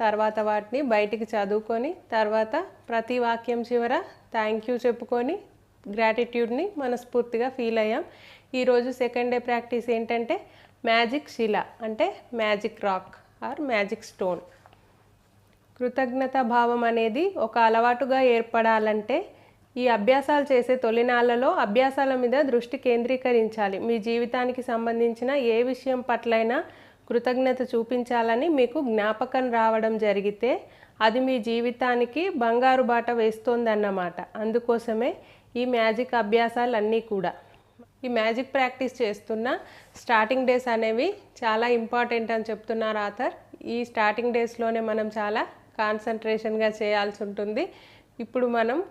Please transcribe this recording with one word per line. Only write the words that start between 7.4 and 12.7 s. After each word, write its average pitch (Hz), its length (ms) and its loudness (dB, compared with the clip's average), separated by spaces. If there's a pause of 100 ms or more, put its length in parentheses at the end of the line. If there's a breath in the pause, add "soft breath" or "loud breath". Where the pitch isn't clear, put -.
ఫీల్ 226 300 -2
అయ్యాం. 220 260 0 (500 loud breath)
ఈరోజు 247 360 2
సెకండ్ 247 400 -2
డే 247 80 0
ప్రాక్టీస్ 240 520 -4
ఏంటంటే 233 500 -2 (440 loud breath)
మ్యాజిక్ 233 440 2
శిల, 208 360 0 (180)
అంటే 254 340 -2 (180)
మ్యాజిక్ 214 500 -2